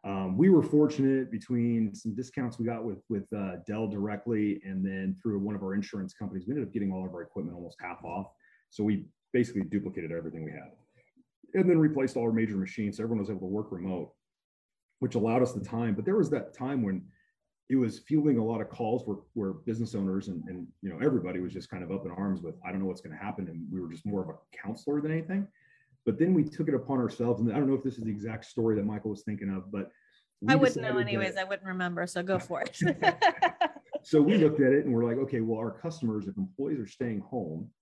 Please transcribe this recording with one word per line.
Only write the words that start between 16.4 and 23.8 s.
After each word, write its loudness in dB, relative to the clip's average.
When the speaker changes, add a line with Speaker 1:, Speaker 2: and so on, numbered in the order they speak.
Speaker 1:
time -2
when -2
it 2
was 2
fielding 2
a 2
lot 0
of -6
calls -2
where, -2
where -2
business -4
owners -2
and, -6
and, -10
you -6
know, -8
everybody 2
was -4
just -10
kind -8
of -8
up -4
in -6
arms -2
with, -8
"I -8
don't -4
know -2
what's -4
gonna -14
happen." -6
And -10
we -4